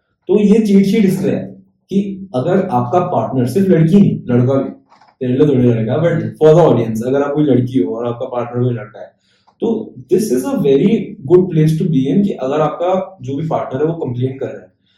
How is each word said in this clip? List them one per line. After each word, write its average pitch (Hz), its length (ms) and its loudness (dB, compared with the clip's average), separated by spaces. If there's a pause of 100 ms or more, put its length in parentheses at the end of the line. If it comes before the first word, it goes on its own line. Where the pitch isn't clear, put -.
(280)
तो 196 120 2
ये 214 260 4
चीट 196 200 4
शीट 214 200 2
इसलिए 147 260 0
है 92 140 -6 (440)
कि 196 460 -6
अगर 180 320 0
आपका 123 320 0
पार्टनर, - 460 -2
सिर्फ 190 240 0
लड़की 165 260 4
नहीं, - 300 4
लड़का 123 280 2
भी, 135 160 -2 (500)
तेरे 123 140 -2
लिए 151 140 2
थोड़ी 123 160 2
लड़का, 120 400 0
but 127 80 2
for 151 480 4
the 151 120 6
audience, 113 360 -2
अगर 139 140 0
आप 143 120 -2
कोई 151 100 0
लड़की 123 360 2
हो 110 160 -2
और 120 120 -6
आपका 120 180 -6
पार्टनर 123 380 -4
कोई 120 100 0
लड़का 104 260 -12
है, - 140 -20 (480)
तो 226 320 -4 (200)
this 196 120 2
is 262 200 -2
a 277 100 -4
very 160 380 2 (380)
good 180 140 6
place 156 260 2
to - 120 0
be 131 280 0
in 202 120 2
कि - 180 -2
अगर 139 180 -2
आपका 175 600 -2
जो 131 140 -8
भी 156 120 -6
पार्टनर 131 340 -4
है 156 60 0
वो 165 60 -2
कंप्लेन 127 440 -6
कर 123 80 -8
रहा - 160 -10
है। - 100 -20 (260)